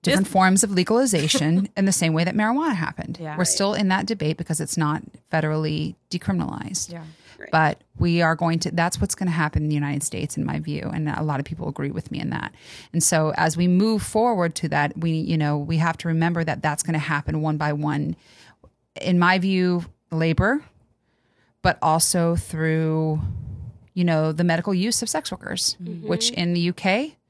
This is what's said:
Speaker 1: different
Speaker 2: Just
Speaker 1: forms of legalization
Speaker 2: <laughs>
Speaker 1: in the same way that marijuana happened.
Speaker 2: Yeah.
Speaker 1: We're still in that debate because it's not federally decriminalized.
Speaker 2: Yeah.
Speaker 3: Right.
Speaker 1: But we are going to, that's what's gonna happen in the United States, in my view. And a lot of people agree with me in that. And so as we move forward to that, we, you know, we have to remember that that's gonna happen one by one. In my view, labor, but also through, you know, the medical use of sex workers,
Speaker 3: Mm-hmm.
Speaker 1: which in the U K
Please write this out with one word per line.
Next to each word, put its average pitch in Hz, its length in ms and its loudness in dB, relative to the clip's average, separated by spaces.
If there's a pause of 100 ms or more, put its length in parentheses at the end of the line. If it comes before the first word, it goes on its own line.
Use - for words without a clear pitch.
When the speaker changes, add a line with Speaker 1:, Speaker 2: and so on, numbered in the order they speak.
Speaker 1:
different 285 240 2
Speaker 2:
Just - 80 -6
Speaker 1:
forms 185 320 6
of 202 60 -2
legalization 180 1000 2
Speaker 2:
<laughs> - 40 -8
Speaker 1:
in 196 80 2
the 190 80 2
same 165 220 2
way 165 100 2
that - 100 -2
marijuana 247 400 0
happened. - 460 -6
Speaker 2:
Yeah. 156 160 -10
Speaker 1:
We're 180 80 0
still 196 300 0
in 196 140 2
that 196 180 2
debate 160 320 -2
because - 200 -2
it's - 200 -4
not 151 240 2 (280)
federally 156 680 -2 (140)
decriminalized. - 800 -4
Speaker 2:
Yeah. 165 120 -14 (340)
Speaker 3:
Right. - 120 -14
Speaker 1:
But 160 300 2 (180)
we 170 240 4
are 160 140 4
going 165 240 0
to, - 100 -2
that's 170 300 0
what's - 160 -2
gonna 185 160 -2
happen 156 320 0
in 151 40 0
the 151 60 0
United 143 300 -2
States, - 320 -6
in - 80 -4
my 147 160 -4
view. 147 340 -6
And 156 140 -2
a 156 160 -4
lot 143 160 -2
of 143 60 -6
people - 220 -8
agree 143 220 -6
with - 220 -8
me - 80 -6
in - 100 -6
that. - 240 -8 (380)
And 165 100 0
so 156 340 2
as 160 200 2
we 175 100 2
move 196 340 4
forward 208 560 0
to 165 120 -4
that, 147 280 0
we, 165 140 -2
you 160 260 0
know, 147 220 2
we 156 200 -2
have 165 200 2
to 170 100 -6
remember 165 360 0
that 156 180 -4
that's 147 220 -2
gonna 165 160 -2
happen 151 420 -2
one 156 140 0
by 147 160 0
one. 147 420 -2 (840)
In 180 180 2
my 180 220 6
view, 180 440 2 (280)
labor, 165 500 2 (1000)
but 175 200 2
also 170 540 2
through, 160 840 0 (760)
you 180 100 2
know, 160 280 2
the 160 120 0
medical 175 300 2
use 208 280 0
of 226 60 -6
sex - 240 -4
workers, - 500 -4
Speaker 3:
Mm-hmm. 170 240 -10
Speaker 1:
which - 240 0
in 175 220 -2
the 175 80 0
U 175 120 0
K 233 440 -2 (140)